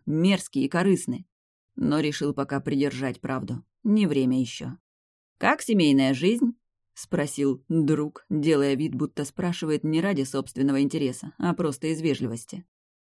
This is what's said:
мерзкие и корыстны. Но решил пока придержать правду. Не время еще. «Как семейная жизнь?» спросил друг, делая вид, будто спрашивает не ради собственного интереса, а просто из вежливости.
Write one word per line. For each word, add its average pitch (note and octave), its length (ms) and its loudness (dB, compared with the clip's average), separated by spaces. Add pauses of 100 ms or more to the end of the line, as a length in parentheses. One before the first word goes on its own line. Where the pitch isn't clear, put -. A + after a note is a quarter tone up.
мерзкие E3 580 2
и C3+ 40 -2
корыстны. F3+ 580 0 (480)
Но D3 240 0
решил D3 340 -2
пока C#3 260 -4
придержать C3+ 640 -2
правду. C3 420 -6 (200)
Не G#3 240 4
время C3 320 2
еще. - 380 -6 (600)
«Как B3 240 0
семейная C#3 540 4
жизнь?» A#3 400 2 (400)
спросил C#3+ 720 -2
друг, D3+ 580 0
делая C#3+ 460 2
вид, D3+ 220 -2
будто D3 280 -4
спрашивает D#3+ 600 -4
не D#3 180 0
ради F3+ 220 0
собственного C3+ 580 -2
интереса, C#3+ 560 -4
а F3 160 0
просто D#3 340 -4
из D#3+ 140 -2
вежливости. C3+ 640 -4 (460)